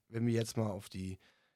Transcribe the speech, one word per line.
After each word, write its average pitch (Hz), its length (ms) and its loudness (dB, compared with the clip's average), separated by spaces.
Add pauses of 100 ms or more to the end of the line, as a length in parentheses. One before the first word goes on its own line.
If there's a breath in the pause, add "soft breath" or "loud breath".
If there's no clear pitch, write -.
wenn 113 160 0
wir 120 80 4
jetzt 113 240 0
mal 110 120 2
auf 98 200 -6
die, 95 300 -6 (360)